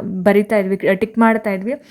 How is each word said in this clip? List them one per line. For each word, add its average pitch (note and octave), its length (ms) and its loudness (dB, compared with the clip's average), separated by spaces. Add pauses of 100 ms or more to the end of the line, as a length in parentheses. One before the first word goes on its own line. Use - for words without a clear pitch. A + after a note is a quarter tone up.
ಬರಿತಾ G3+ 560 0
ಇದ್ವಿ, F#3+ 200 0 (180)
ಟಿಕ್ A3 240 -4
ಮಾಡ್ತಾ A3 320 2
ಇದ್ವಿ, G3 220 -6 (180)